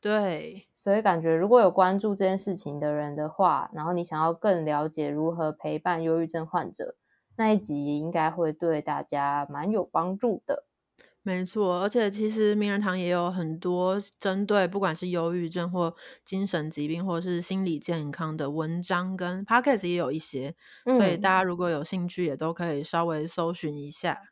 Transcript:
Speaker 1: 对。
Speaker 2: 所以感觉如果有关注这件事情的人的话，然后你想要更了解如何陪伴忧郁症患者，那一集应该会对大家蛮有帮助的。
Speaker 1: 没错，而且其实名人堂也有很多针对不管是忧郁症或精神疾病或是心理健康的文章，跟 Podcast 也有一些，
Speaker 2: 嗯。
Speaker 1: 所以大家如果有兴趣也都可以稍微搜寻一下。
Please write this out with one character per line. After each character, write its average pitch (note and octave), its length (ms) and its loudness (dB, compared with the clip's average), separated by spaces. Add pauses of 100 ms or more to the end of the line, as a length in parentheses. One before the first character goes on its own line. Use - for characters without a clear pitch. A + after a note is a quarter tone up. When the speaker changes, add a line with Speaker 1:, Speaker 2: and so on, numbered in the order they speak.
Speaker 1:
对。 F#3+ 720 -2
Speaker 2:
所 - 220 2
以 A3 40 2
感 F3+ 200 4
觉 D#3+ 120 4
如 E3+ 140 4
果 A#3+ 140 10
有 F#3 100 8
关 F#3+ 260 4
注 G#3 160 0
这 G3 120 0
件 F#3+ 120 2
事 G3 180 -4
情 D3 220 -8
的 D3 140 -2
人 D3 240 -2
的 D3+ 140 -4
话， D#3+ 440 2
然 D#3 120 -6
后 E3+ 80 0
你 F3 100 0
想 D#3 180 -2
要 E3 120 4
更 E3+ 320 2
了 D3+ 240 0
解 D#3 200 -2
如 D3+ 220 0
何 E3 180 -2
陪 D#3 300 -6
伴 E3+ 240 -2
忧 E3 180 2
郁 E3 60 -2
症 D#3+ 180 -4
患 D#3+ 280 -4
者， - 240 -8 (400)
那 A3 160 4
一 G#3+ 40 6
集 D3 400 -2
应 D#3+ 140 -4
该 D#3+ 180 2
会 D#3+ 220 0
对 D#3 300 0
大 D3 200 -4
家 C#3+ 480 -2
蛮 D3+ 220 -4
有 G#3+ 140 2
帮 F3+ 320 -2
助 A3+ 280 -2
的。 - 200 -4 (560)
Speaker 1:
没 F#3 240 -4
错， F3+ 340 0
而 G3 80 0
且 G#3+ 240 2
其 G#3+ 180 -2
实 G#3+ 240 2
名 G#3 160 0
人 G3+ 120 0
堂 F#3 180 0
也 F3 80 -2
有 F3 240 2
很 D#3+ 260 -4
多 F3+ 400 0 (220)
针 G3 260 0
对 G3 220 4
不 F#3+ 100 -4
管 F#3+ 160 0
是 F3+ 140 -6
忧 E3+ 260 0
郁 F3 140 -2
症 F3 240 -4
或 E3+ 240 0 (300)
精 F#3+ 200 -4
神 D#3 240 -2
疾 D3 160 -4
病 E3 200 -4
或 E3+ 160 -2
是 F3 200 -2
心 F#3+ 240 -2
理 D#3+ 140 -2
健 D#3 320 -4
康 D#3 240 -6
的 D3 160 -4
文 D#3+ 300 -2
章， F#3 340 -2
跟 F3+ 300 -6
Podcast A#3+ 420 2
也 F3 80 0
有 D#3 160 0
一 D#3 80 -4
些， C#3 340 -8 (300)
Speaker 2:
嗯。 B3+ 140 4
Speaker 1:
所 G#3 100 6
以 F3 80 2
大 G3 140 0
家 F#3 140 4
如 F3+ 120 0
果 F3 140 0
有 D#3 120 0
兴 F3+ 240 -4
趣 F3 200 -2
也 C#3+ 100 0
都 D#3+ 180 -2
可 E3+ 200 -2
以 C#3+ 100 -4
稍 E3+ 220 0
微 D#3 200 -2
搜 E3+ 280 -2
寻 D#3 200 -6
一 C#3+ 160 -10
下。 D3 300 -6 (120)